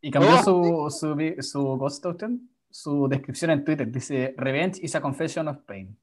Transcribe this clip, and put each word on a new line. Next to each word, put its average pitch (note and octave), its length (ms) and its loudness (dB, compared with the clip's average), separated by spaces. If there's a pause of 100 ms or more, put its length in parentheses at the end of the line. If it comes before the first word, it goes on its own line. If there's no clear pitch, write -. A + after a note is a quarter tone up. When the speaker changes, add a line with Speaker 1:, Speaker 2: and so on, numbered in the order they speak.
Speaker 1:
Y D3 100 -8
cambió C#3 280 6
Speaker 2:
Oh. E3+ 500 4
Speaker 1:
su, C#3 100 -8
su D3+ 160 -2
vi-, D#3 260 -4
su, C#3 220 -6
¿cómo C3+ 260 0
se C#3+ 120 -10
llama F3 140 -4
usted? G#3 120 -10 (440)
Su C#3+ 360 -2
descripción C#3 440 -2
en C#3+ 120 2
Twitter. C#3+ 280 0
Dice, C3 440 -4
"Revenge C#3+ 480 -2
is D#3+ 120 -6
a D3+ 60 0
confession D3+ 460 -4
of C#3 180 -8
pain." G2 380 -14